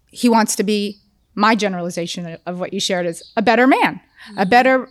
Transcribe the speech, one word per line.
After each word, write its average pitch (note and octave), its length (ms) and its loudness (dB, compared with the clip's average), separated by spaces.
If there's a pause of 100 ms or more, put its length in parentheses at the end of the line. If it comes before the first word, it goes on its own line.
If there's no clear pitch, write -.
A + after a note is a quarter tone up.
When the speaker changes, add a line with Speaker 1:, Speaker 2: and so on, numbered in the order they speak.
Speaker 1:
he - 200 -2
wants A3+ 280 2
to G#3+ 60 0
be, G#3 380 -4 (340)
my G#3+ 200 2
generalization F3 920 -6
of F3+ 160 -8
what F#3 140 -8
you G3 40 -4
shared F3+ 280 -2
is E3+ 160 -6 (160)
a A3 40 2
better A3+ 240 4
man, C#4+ 340 2 (360)
a F#3+ 60 0
Speaker 2:
Mm-hmm. F#3 80 0
Speaker 1:
better B3+ 400 4